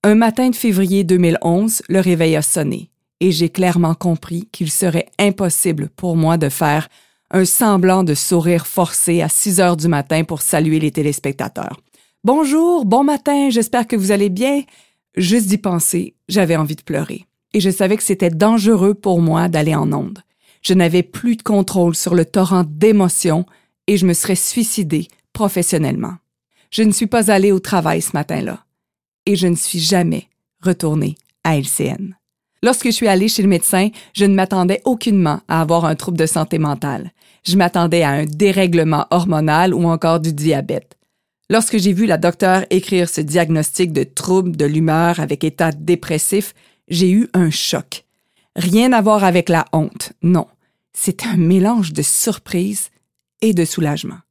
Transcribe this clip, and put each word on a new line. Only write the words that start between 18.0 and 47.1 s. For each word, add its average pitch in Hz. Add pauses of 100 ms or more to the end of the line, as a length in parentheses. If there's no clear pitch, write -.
c'était 185
dangereux 208
pour 190
moi 165
d'aller 156
en 151
ondes. - (420)
Je 185
n'avais 175
plus 240
de 226
contrôle 185
sur 175
le 170
torrent 180
d'émotions 180 (400)
et 202
je 180
me 175
serais 185
suicidée 180 (260)
professionnellement. 170 (560)
Je -
ne 214
suis 214
pas 220
allée 196
au 190
travail 165
ce -
matin-là 151 (640)
et 202
je 180
ne 175
suis -
jamais 165 (320)
retournée 151 (280)
à 160
L 139
C -
N. 185 (460)
Lorsque 240
je 240
suis 226
allée 196
chez 220
le 190
médecin, 196 (240)
je 202
ne 196
m'attendais 185
aucunement 190
à 160
avoir 165
un 156
trouble 170
de 160
santé 160
mentale. 147 (320)
Je 180
m'attendais 170
à 143
un 151
dérèglement 165
hormonal 170
ou 170
encore 165
du 160
diabète. 147 (560)
Lorsque 220
j'ai 190
vu 208
la 175
docteure 185
écrire 180
ce -
diagnostic 160
de 139
trouble 180
de 147
l'humeur 160
avec 147
état 160
dépressif, 165 (360)
j'ai 175
eu 208